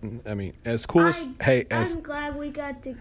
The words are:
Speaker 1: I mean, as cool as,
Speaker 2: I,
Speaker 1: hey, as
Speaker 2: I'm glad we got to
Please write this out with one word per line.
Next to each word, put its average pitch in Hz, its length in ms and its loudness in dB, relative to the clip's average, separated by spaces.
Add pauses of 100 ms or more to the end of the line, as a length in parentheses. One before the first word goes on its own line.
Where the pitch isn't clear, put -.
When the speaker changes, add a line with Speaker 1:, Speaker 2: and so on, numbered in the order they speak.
(260)
Speaker 1:
I 107 80 -6
mean, 98 200 -4 (120)
as 117 220 -2
cool 170 180 6
as, 262 220 0 (120)
Speaker 2:
I, - 40 -6
Speaker 1:
hey, 131 260 6
as 202 240 0
Speaker 2:
I'm 330 80 -4
glad 294 340 -6
we 294 140 -6
got 285 340 -8
to 262 180 -10